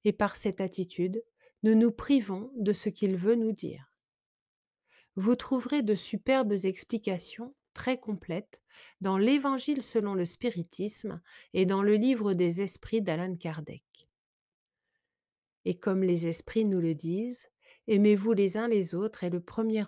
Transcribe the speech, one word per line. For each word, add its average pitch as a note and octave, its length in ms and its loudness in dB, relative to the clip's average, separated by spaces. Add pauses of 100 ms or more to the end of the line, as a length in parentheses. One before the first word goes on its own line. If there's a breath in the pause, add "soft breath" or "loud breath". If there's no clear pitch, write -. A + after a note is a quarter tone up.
et G#3 100 4
par G#3 220 0
cette F#3+ 260 -2
attitude, F#3 600 -4 (380 soft breath)
nous A3 140 6
nous A3+ 160 6
privons A#3 640 0
de G#3+ 160 0
ce - 160 -4
qu'il F#3+ 300 0
veut G3+ 180 2
nous A3+ 160 0
dire. C#3 400 -10 (1300 soft breath)
Vous G3+ 180 2
trouverez C4+ 460 -2
de G#3+ 120 0
superbes A3 600 -2 (100)
explications G3+ 920 -6 (200)
très B3+ 260 -4
complètes G3 600 -8 (400 loud breath)
dans F#3+ 160 0
l'Évangile C4+ 640 2
selon G#3 320 -2
le F#3 100 0
spiritisme F3+ 1000 -6 (320 loud breath)
et F#3 120 2
dans F#3+ 160 2
le G#3 140 4
livre G#3+ 380 2
des F3 280 2
esprits G#3+ 400 -2
d'Alan F3+ 340 -2
Kardec. D#3 480 -10 (1800)
Et F3+ 120 -2
comme F#3+ 240 0
les F3 260 2
esprits E3+ 360 -2
nous G3 160 2
le E3 160 0
disent, G3 540 -6 (380 soft breath)
aimez-vous G#3 440 6
les G3 240 2
uns A3+ 140 -2
les G3 260 2
autres G#3 300 -4
est F3 40 -2
le F3 120 -2
premier A3 460 -2